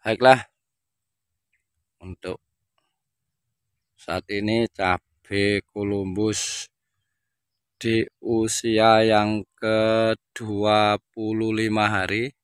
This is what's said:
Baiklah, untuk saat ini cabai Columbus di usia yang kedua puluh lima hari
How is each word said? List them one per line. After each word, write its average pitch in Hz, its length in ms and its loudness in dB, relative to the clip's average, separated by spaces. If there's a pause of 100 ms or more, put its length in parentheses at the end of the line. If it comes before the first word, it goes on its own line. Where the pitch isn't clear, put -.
Baiklah, 123 400 4 (1600)
untuk 90 400 -12 (1500)
saat - 320 -8
ini 107 480 -2
cabai 101 960 -2
Columbus 101 960 -4 (1120)
di 113 240 -2 (160)
usia 113 880 2
yang 107 480 2
kedua 110 1400 0 (160)
puluh 110 400 -4
lima 107 320 0
hari 104 580 -4